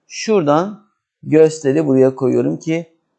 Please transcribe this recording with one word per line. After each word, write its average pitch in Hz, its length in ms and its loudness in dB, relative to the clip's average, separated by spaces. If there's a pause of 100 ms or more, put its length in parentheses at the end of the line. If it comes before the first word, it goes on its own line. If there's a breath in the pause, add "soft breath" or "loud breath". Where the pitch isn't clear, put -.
Şuradan 190 800 -2 (380)
gösteri 151 640 2
buraya 131 280 2
koyuyorum 131 440 -2
ki 165 380 -8 (220)